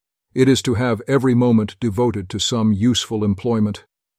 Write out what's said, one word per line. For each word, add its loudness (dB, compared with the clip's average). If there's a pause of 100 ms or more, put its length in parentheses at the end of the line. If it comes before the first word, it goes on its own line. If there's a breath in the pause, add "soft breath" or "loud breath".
(340)
It 4
is 2
to 0
have -2
every 2
moment 2
devoted -2
to -8
some 0
useful -2
employment, -2 (340)